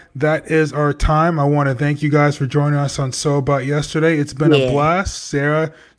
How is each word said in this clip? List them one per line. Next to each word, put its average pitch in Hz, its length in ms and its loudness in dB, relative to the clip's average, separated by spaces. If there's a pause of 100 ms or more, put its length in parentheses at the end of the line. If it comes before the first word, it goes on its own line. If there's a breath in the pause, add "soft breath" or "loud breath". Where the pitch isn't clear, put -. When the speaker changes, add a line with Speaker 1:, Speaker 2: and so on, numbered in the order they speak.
(140 loud breath)
Speaker 1:
that 151 380 -2
is 156 200 2
our 147 220 0
time. 156 460 0
I 143 60 2
wanna 143 280 2
thank 147 300 -2
you 151 80 0
guys 147 260 2
for 143 80 -4
joining 147 320 0
us 143 220 -4
on 135 140 -4
So 143 240 0
About 139 280 0
Yesterday. 151 540 0
It's 147 140 -4
been 151 200 4
a 143 40 2
Speaker 2:
Yeah. 131 140 0
Speaker 1:
blast. 156 520 0
Sarah, 151 500 -2 (260 loud breath)